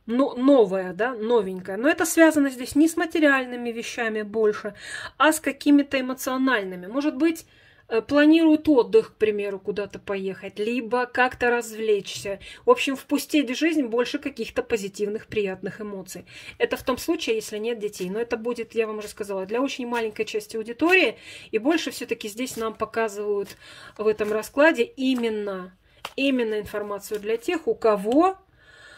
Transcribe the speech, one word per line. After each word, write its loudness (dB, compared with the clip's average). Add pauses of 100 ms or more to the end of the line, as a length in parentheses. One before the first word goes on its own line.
но-, 0
новое, 4
да, -2
новенькое. -2
Но 2
это 2
связано 6
здесь -6
не 6
с 0
материальными 0
вещами -4
больше, -2 (440)
а 6
с -2
какими-то 2
эмоциональными. -2
Может -2
быть, 0 (440)
э, 0
планируют 6
отдых, 4
к -20
примеру, 0
куда-то -8
поехать, -8
либо -2
как-то 0
развлечься. -2 (260)
В 6
общем, 2
впустить -2
в -4
жизнь 0
больше -2
каких-то -6
позитивных, -6
приятных -6
эмоций. -14 (340)
Это 0
в -8
том -2
случае, -2
если -6
нет -6
детей. -6
Но -4
это -4
будет, -6
я 0
вам -8
уже -10
сказала, -8
для -2
очень -4
маленькой -4
части -6
аудитории. 2 (340)
И 0
больше 0
всё-таки -6
здесь -8
нам -4
показывают -4 (420)
в -2
этом 0
раскладе 2
именно, -4 (380)
именно 0
информацию -8
для -4
тех, -4
у 0
кого, 2 (600)